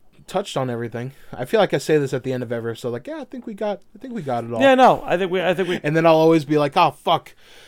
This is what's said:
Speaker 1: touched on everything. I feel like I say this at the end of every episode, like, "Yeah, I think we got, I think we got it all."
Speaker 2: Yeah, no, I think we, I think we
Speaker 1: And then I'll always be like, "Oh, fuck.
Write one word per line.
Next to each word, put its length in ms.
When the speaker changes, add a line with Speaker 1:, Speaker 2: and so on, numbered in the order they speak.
Speaker 1:
touched 320
on 100
everything. 440
I 140
feel 140
like 120
I 60
say 180
this 160
at 120
the 100
end 80
of 100
every 200
episode, 180
like, 160
"Yeah, 140
I 40
think 220
we 80
got, 260
I 20
think 140
we 80
got 240
it 80
all." 80
Speaker 2:
Yeah, 140
no, 320
I 100
think 160
we, 80
I 140
think 140
we 140
Speaker 1:
And 140
then 80
I'll 120
always 280
be 140
like, 180
"Oh, 140
fuck. 440